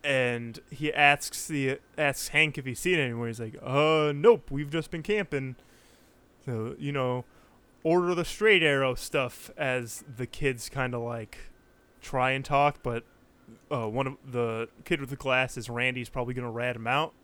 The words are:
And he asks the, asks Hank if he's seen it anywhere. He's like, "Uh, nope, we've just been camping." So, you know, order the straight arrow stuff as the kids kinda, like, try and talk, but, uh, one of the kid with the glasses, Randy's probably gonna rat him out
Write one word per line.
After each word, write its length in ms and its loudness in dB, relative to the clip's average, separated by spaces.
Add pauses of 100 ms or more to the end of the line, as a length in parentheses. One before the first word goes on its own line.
And 560 0 (100)
he 220 -4
asks 540 4
the, 320 0 (200)
asks 300 0
Hank 300 4
if 80 -10
he's 140 -6
seen 180 2
it 40 2
anywhere. 260 -2
He's 120 -8
like, 220 -8
"Uh, 520 4
nope, 360 6
we've 200 -4
just 200 -4
been 120 -8
camping." 540 -2 (880)
So, 340 -4
you 140 -4
know, 320 0 (600)
order 300 4
the 100 0
straight 380 4
arrow 320 4
stuff 600 -4
as 480 -4 (120)
the 100 -6
kids 420 -2
kinda, 300 -4
like, 400 -8 (640)
try 320 0
and 120 -2
talk, 380 2
but, 220 -4 (680)
uh, 180 -2
one 180 -2
of 180 -8
the 440 -2 (160)
kid 160 -2
with 100 -10
the 60 -8
glasses, 540 -2
Randy's 380 -2
probably 260 -4
gonna 160 -6
rat 260 -4
him 100 -8
out 260 0 (120)